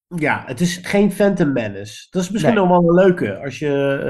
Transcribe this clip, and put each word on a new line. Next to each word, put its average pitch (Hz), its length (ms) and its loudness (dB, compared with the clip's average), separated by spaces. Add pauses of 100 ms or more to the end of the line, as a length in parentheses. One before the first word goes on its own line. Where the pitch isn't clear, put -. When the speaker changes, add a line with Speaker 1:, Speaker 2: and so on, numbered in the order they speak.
Speaker 1:
Ja, 135 400 -4
het 131 140 -8
is 175 160 0
geen 202 360 0
Phantom 196 400 2
Menace. 104 580 -8
Dat 185 120 -4
is 180 80 -6
misschien 156 240 0
Speaker 2:
Nee. 202 100 2
Speaker 1:
nog 180 60 2 (100)
wel 170 80 4
een 170 60 4 (100)
leuke, 127 340 0
als 135 200 -10
je, 151 100 -4 (420)